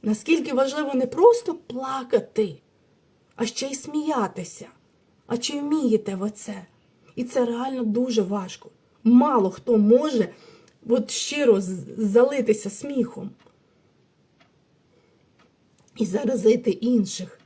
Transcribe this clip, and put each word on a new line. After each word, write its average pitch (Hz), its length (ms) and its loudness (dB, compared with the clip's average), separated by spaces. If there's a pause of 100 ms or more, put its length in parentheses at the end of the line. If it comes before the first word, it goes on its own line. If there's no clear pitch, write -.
наскільки 277 500 0
важливо 269 400 -2
не 254 140 0
просто 392 480 4 (120)
плакати, 247 880 -4 (800)
а 233 100 -6
ще - 220 -8
й 277 80 -6
сміятися. 294 920 -6 (600)
А 240 100 -4
чи 285 220 -6
вмієте 254 560 0
ви 196 140 -6
це? 202 360 -12 (500)
І 247 80 -6
це 247 220 -2
реально 247 380 -4
дуже 226 380 0
важко. 190 480 -6 (340)
Мало 240 460 6
хто 226 280 0
може 233 520 4 (600)
от 247 220 0
щиро 254 500 2
з-, 180 240 -8 (120)
залитися 220 720 2
сміхом 254 600 -6 (2750)
і 220 80 0
заразити 220 680 2
інших, 208 720 -2